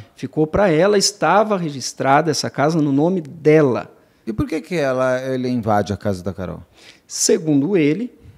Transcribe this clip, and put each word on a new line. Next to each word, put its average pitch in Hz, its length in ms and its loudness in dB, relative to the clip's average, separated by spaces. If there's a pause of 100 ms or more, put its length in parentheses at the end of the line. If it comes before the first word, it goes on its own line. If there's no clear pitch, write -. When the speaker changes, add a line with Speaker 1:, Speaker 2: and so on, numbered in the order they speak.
(140)
Speaker 1:
Ficou 151 320 -2
pra 190 240 0
ela, 190 280 4
estava 196 580 0
registrada 143 720 0
essa 127 200 -4
casa 160 280 0
no 147 140 2
nome 165 300 2
dela. 143 680 2 (360)
Speaker 2:
E 220 60 -8
por 240 140 -2
que 320 140 -6
que - 140 -8
ela, 131 480 0 (100)
ele 127 160 -4
invade 104 440 0
a 95 40 -2
casa 92 260 -4
da 92 120 -6
Carol? 85 280 -10 (440)
Speaker 1:
Segundo 165 680 0
ele, 165 360 0 (260)